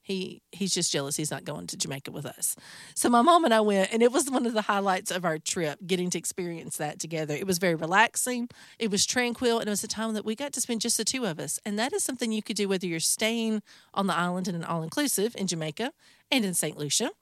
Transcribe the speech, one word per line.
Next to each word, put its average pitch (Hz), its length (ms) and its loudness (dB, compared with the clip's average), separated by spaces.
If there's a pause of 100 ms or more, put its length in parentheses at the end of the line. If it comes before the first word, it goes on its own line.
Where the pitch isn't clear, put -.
He, - 400 -6 (120)
he's 190 200 -2
just 170 180 0
jealous 143 260 -2
he's 151 140 -2
not 139 140 -8
going 143 220 -8
to - 100 -10
Jamaica 143 340 -6
with 143 140 -10
us." - 320 -6 (380)
So - 160 2
my 240 100 8
mom 330 240 8
and 311 80 6
I 220 80 6
went, 202 320 4
and 226 100 4
it 240 80 8
was 277 200 0
one 240 160 2
of 233 80 -2
the 214 80 0
highlights 196 480 0
of 175 160 -2
our 156 120 0
trip, 156 480 -2
getting 180 240 0
to 175 80 -2
experience 170 600 -6
that 151 200 -4
together. 156 360 -4
It 151 120 -4
was 185 120 0
very 175 160 4
relaxing. 220 760 2 (300)
It 226 120 0
was 190 140 2
tranquil, 240 540 0
and 214 100 -2
it - 20 0
was 202 140 -2
a 214 40 -10
time 220 260 -4
that 208 100 -4
we 220 100 -2
got 277 200 -8
to 269 80 -2
spend 226 180 -2
just 233 160 0
the 226 80 0
two 254 220 -2
of 160 120 -2
us. 147 280 -4
And 208 120 -2
that 254 140 0
is 403 100 0
something 240 300 -2
you 214 100 -2
could 214 140 -6
do 202 140 0
whether 190 160 0
you're 165 140 -2
staying 220 600 0 (320)
on 196 140 0
the 170 100 2
island 180 320 0
in 180 60 -4
an 165 100 -6
all-inclusive 190 720 -2
in 196 100 -4
Jamaica 165 460 -4 (380)
and 269 120 4
in 190 120 -2
Saint 160 240 -2
Lucia 151 320 0 (120)